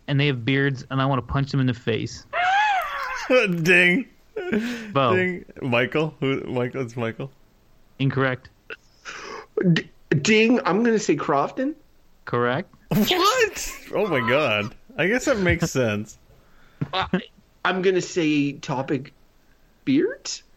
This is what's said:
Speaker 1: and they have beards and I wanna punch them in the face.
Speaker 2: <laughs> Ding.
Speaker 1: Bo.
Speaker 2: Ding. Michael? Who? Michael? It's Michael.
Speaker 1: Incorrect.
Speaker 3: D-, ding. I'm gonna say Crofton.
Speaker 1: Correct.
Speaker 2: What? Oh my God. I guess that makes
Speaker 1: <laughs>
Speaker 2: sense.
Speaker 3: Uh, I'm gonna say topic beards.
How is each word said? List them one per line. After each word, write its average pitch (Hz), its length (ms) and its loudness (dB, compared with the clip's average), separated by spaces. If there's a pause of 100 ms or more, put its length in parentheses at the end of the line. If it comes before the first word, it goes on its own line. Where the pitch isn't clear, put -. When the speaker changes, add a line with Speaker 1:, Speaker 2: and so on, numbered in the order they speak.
Speaker 1:
and 143 120 0
they 147 100 4
have 123 160 -2
beards 139 460 0
and 135 120 0
I 131 40 2
wanna 135 160 0
punch 139 280 -2
them 139 100 0
in 131 60 2
the 127 80 0
face. 110 500 -4 (1040)
Speaker 2:
<laughs> - 0 -
Ding. 180 800 4 (840)
Speaker 1:
Bo. 135 220 4
Speaker 2:
Ding. 185 300 -2 (180)
Michael? 127 580 0
Who? 135 240 -2
Michael? 123 380 -4
It's 120 140 -10
Michael. 120 340 -6 (680)
Speaker 1:
Incorrect. 131 500 -2 (1200)
Speaker 3:
D-, - 160 0 (340)
ding. 220 420 4
I'm 180 180 2
gonna 226 160 2
say 185 180 0
Crofton. 208 580 -2 (500)
Speaker 1:
Correct. 123 480 -2 (160)
Speaker 2:
What? 392 840 0 (220)
Oh 202 140 0
my 143 200 0
God. 117 460 0 (220)
I 165 100 0
guess 240 200 -2
that 262 120 2
makes 170 320 2
Speaker 1:
<laughs> - 20 -8
Speaker 2:
sense. 110 460 -2 (760)
Speaker 3:
Uh, 185 140 -2 (580)
I'm 185 180 0
gonna 185 180 2
say 151 520 0
topic 135 600 -6 (720)
beards. - 580 0 (140)